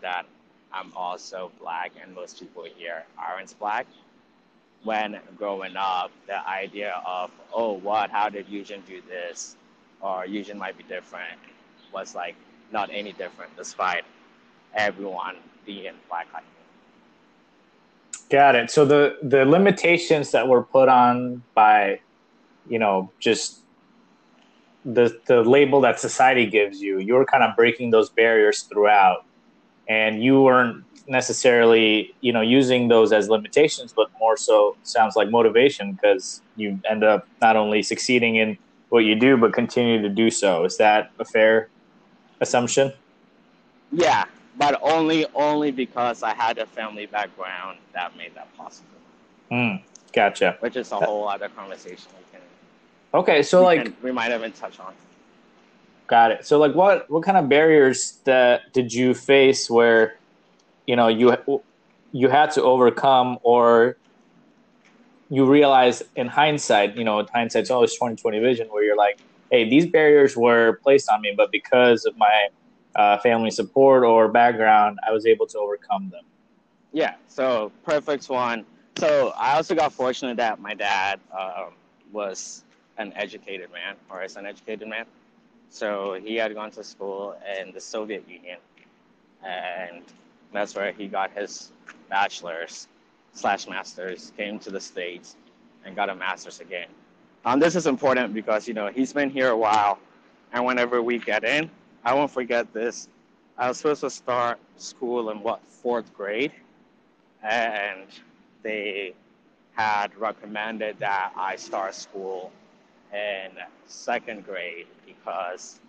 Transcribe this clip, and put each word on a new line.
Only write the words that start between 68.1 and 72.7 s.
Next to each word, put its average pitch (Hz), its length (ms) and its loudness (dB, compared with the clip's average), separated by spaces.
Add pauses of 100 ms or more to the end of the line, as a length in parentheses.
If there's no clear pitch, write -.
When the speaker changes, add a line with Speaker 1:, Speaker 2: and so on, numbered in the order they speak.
Speaker 2:
twenty 107 240 -4
vision, 117 280 0
where 104 160 -4
you're 107 140 0
like, 104 200 2 (320)
"Hey, 120 180 2
these 151 200 4
barriers 147 480 4
were 117 480 2
placed 139 260 4
on 107 120 0
me, 101 140 -4
but 104 160 2
because 120 540 2
of - 120 -6
my, 104 320 2 (460)